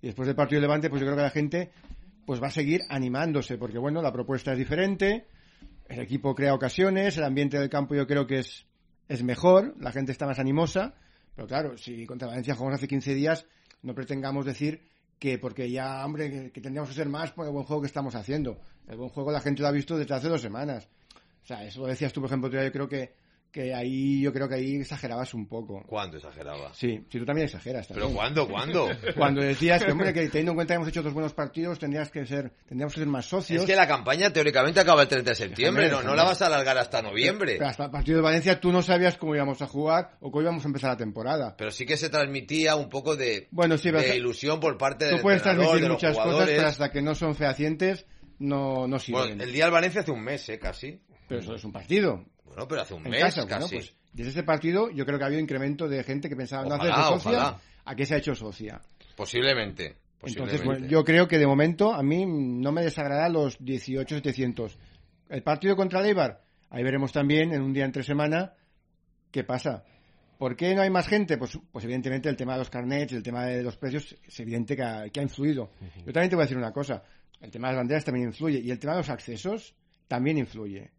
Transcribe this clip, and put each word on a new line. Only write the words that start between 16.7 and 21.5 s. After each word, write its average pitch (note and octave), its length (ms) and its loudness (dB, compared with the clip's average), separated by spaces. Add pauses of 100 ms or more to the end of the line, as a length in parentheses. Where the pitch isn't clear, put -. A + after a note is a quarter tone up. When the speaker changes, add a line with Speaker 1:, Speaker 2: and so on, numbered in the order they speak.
Speaker 1:
que C3 60 -12
ser D3 140 -4
más D3+ 220 -6
por E3 160 -10
el D3 40 -6
buen C#3+ 140 -6
juego D3+ 160 -2
que C#3+ 60 -4
estamos C3+ 280 -6
haciendo. B2 440 -4 (280)
El A2+ 100 -16
buen B2+ 120 -10
juego C#3+ 220 -6
la D3 100 -2
gente C#3+ 200 -2
lo D3 60 2
ha C#3+ 40 2
visto D3 260 -2
desde D3 160 -2
hace C3 160 -2
dos D#3+ 120 0
semanas. A#2+ 460 -8 (560)
O - 40 -20
sea, A2 180 -12